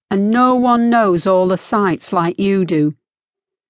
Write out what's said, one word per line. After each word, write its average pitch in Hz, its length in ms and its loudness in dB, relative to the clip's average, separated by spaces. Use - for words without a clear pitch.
and 202 200 0
no 254 240 2
one 240 340 2
knows 202 380 0
all 185 220 2
the 185 100 -2
sites 202 560 -4
like 175 240 -2
you 196 260 0
do. 151 300 0